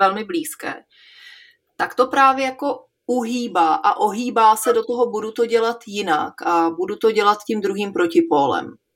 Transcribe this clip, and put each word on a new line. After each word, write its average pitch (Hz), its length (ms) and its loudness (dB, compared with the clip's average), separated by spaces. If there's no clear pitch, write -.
velmi 196 240 2
blízké, 170 500 -8
tak - 180 -4
to 254 120 2
právě 269 380 2
jako 262 400 -6
uhýbá 226 640 0
a - 220 0
ohýbá 220 600 2
se 233 160 0
do 220 120 0
toho, 240 260 -2
„Budu 214 220 -6
to 233 140 0
dělat 226 300 0
jinak 175 560 -4
a 170 280 2
budu 185 260 -6
to 220 140 2
dělat 208 360 2
tím 214 140 -4
druhým 196 320 -4
protipólem.“ 156 840 0